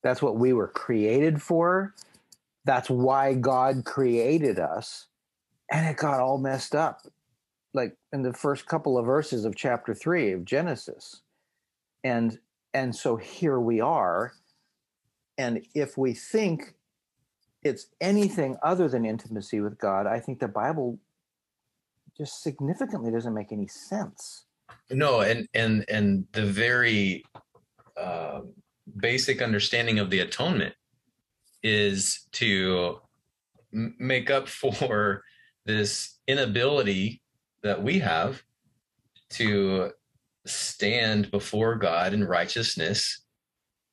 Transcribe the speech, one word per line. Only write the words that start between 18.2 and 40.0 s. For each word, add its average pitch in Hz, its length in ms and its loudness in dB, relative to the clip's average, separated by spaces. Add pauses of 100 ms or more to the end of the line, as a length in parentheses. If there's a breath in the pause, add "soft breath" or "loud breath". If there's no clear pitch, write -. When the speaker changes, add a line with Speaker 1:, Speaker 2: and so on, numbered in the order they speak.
Speaker 1:
other 175 240 4
than 123 180 0
intimacy 110 540 -4
with 104 180 -4
God, 98 300 0
I 113 120 0
think 135 200 -8
the 123 80 -2
Bible 120 500 -2 (1200)
just - 260 -10
significantly 147 680 -4
doesn't 117 220 -2
make 214 180 -8
any 208 160 -4
sense. - 800 -12 (440)
Speaker 2:
No, 131 320 2
and, 110 320 2
and, 110 360 2
and 101 420 2
the 107 140 0
very, 107 800 2 (720)
uh, 82 460 -6 (560)
basic 120 440 0
understanding 113 580 0
of 98 100 0
the 95 100 2
atonement 123 540 -2 (880)
is 101 720 0
to 92 680 0 (720)
m-, 113 260 -6
make 127 300 -2
up 135 180 0
<laughs> - 0 -
for 104 760 0 (420 soft breath)
this 107 520 -2 (100)
inability 120 920 2 (400)
that 101 220 -2
we 160 160 2
have 87 420 0 (880)
to 98 640 0 (540)